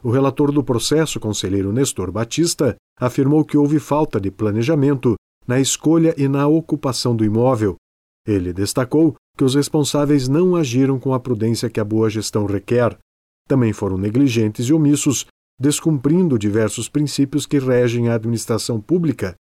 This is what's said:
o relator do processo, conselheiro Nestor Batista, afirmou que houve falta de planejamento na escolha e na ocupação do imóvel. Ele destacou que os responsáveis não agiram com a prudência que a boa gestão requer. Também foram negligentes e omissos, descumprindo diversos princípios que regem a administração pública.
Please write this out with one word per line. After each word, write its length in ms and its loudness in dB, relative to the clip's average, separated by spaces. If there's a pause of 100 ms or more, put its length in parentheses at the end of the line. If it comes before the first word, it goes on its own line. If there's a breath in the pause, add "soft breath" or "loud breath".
o 80 -4
relator 400 2
do 140 2
processo, 560 0
conselheiro 540 -2
Nestor 360 -2
Batista, 680 -2 (200)
afirmou 460 2
que 140 -2
houve 240 2
falta 360 -2
de 140 -4
planejamento 840 0 (320)
na 120 0
escolha 560 2
e 120 0
na 200 0
ocupação 680 -2
do 100 0
imóvel. 500 2 (480)
Ele 300 -2
destacou 600 0 (200)
que 80 0
os 120 2
responsáveis 720 0
não 280 2
agiram 440 0
com 120 -4
a 80 0
prudência 520 -2
que 80 -4
a 40 0
boa 240 0
gestão 380 -2
requer. 500 0 (520)
Também 260 2
foram 240 -4
negligentes 720 0
e 60 4
omissos, 520 2 (340)
descumprindo 760 2
diversos 500 -2
princípios 600 -2
que 100 0
regem 520 2
a 40 0
administração 640 -2
pública. 540 -2 (120)